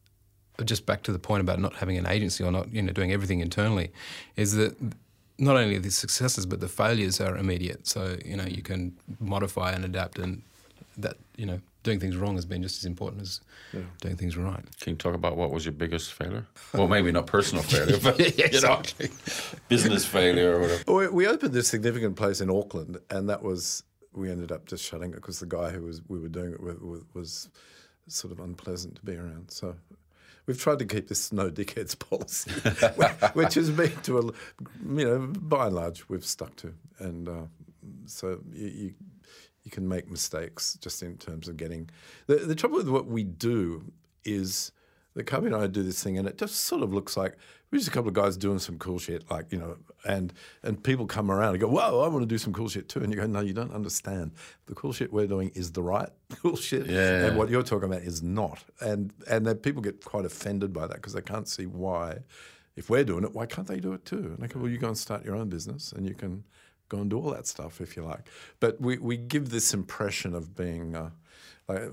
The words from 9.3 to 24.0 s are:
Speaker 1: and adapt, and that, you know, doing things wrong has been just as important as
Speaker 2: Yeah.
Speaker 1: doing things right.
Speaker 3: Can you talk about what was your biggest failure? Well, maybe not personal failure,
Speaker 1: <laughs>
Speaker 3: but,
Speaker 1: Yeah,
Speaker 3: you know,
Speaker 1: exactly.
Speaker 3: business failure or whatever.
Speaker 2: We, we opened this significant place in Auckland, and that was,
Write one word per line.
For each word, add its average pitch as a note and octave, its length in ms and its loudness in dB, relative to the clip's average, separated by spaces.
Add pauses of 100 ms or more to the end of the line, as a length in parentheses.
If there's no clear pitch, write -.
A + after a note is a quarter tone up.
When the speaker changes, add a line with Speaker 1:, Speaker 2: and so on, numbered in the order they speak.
Speaker 1:
and F#2 120 -2
adapt, F#2 340 -4
and F#2 240 -4 (540)
that, - 200 -4 (200)
you A2+ 80 -6
know, F#2 160 -4 (220)
doing G#2+ 180 2
things F#2 160 0
wrong G2+ 200 0
has F2 100 -2
been F2+ 160 -4
just F#2+ 160 -4
as - 80 -8
important G2 360 -6
as F#2 180 -8 (340)
Speaker 2:
Yeah. F#2+ 60 -6 (200)
Speaker 1:
doing F2+ 160 -4
things F2 200 -2
right. F#2 280 -2 (160)
Speaker 3:
Can - 140 -4
you - 20 -2
talk E2+ 180 0
about E2+ 220 0
what E2+ 140 2
was D#2+ 160 -2
your E2 60 -2
biggest D#2+ 420 -4
failure? G#2 320 -6 (260)
Well, G2 160 6
maybe F#2+ 240 6
not E2+ 140 4
personal G2 380 4
failure, E2+ 360 6
Speaker 1:
<laughs> - 20 -4
Speaker 3:
but, B2+ 160 6
Speaker 1:
Yeah, E3+ 320 8
Speaker 3:
you C3 120 6
know, C3 180 8
Speaker 1:
exactly. - 300 -4 (580)
Speaker 3:
business A2+ 380 6
failure F2 500 8
or F2 40 6
whatever. E2+ 220 4 (120)
Speaker 2:
We, F#3+ 140 6
we F#3 180 6
opened G#3 260 4
this B2 160 4
significant A2+ 480 2
place G2+ 240 2
in F#2+ 100 2
Auckland, F2+ 460 0 (140)
and G2 180 -2
that G2+ 140 0
was, F#2 400 -2 (320)